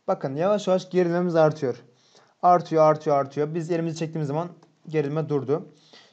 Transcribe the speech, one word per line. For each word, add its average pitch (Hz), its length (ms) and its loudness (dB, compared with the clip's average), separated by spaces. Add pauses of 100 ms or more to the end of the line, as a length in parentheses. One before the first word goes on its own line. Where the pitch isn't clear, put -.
Bakın 160 280 -4
yavaş 196 300 0
yavaş 185 240 0
gerilmemiz 175 440 0
artıyor. 151 420 2 (680)
Artıyor, 170 420 4
artıyor, 151 320 2
artıyor. 139 380 -2
Biz 165 160 -6
elimizi 165 280 -2
çektiğimiz 160 300 -6
zaman 160 200 -4 (400)
gerilme 156 400 -2
durdu. 143 400 -2 (440)